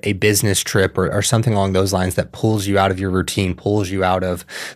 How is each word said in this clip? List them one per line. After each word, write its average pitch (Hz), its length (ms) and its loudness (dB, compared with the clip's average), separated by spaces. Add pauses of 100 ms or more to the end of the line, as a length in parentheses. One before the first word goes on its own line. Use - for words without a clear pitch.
a 104 80 -2
business 101 480 2
trip - 360 0
or, 95 160 0
or 98 100 -2
something 113 300 0
along 98 200 0
those 95 200 2
lines 92 220 0
that - 160 0
pulls 107 380 0
you 98 100 2
out 98 140 4
of 92 80 -4
your 95 100 -2
routine, 92 420 0
pulls 101 380 0
you 95 140 -2
out 92 180 2
of 90 240 -4 (300)